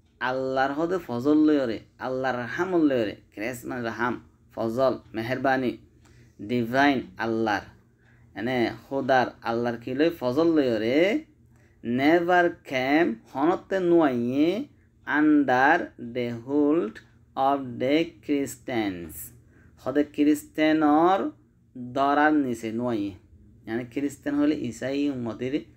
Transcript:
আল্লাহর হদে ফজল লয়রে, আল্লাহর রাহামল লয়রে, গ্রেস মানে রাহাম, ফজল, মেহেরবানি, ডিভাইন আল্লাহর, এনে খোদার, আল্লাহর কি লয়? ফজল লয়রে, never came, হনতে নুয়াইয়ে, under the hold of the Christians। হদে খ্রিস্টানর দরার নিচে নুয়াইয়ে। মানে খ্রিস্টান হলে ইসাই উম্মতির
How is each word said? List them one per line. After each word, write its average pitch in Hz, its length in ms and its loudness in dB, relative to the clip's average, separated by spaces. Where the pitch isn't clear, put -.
আল্লাহর 131 520 0
হদে 170 260 -2
ফজল 127 300 2
লয়রে, 143 420 2
আল্লাহর 131 380 -4
রাহামল 170 440 -2
লয়রে, 123 340 0
গ্রেস 120 300 -10
মানে 127 180 -8
রাহাম, 113 320 -4
ফজল, 117 380 0
মেহেরবানি, 127 640 -2
ডিভাইন 123 600 2
আল্লাহর, 110 480 -2
এনে 117 360 -2
খোদার, 131 380 2
আল্লাহর 117 340 -4
কি 127 180 -10
লয়? 160 240 2
ফজল 131 280 0
লয়রে, 147 800 2
never 170 600 4
came, 143 400 0
হনতে 180 520 -2
নুয়াইয়ে, 160 840 2
under 143 720 4
the 123 140 -4
hold 151 480 0
of 135 240 0
the 131 160 0
Christians। 113 960 -6
হদে 143 260 0
খ্রিস্টানর 156 1160 2
দরার 139 560 2
নিচে 120 380 -2
নুয়াইয়ে। 113 400 -2
মানে 120 180 -6
খ্রিস্টান 139 500 -6
হলে 147 200 2
ইসাই 135 540 -4
উম্মতির 123 560 -6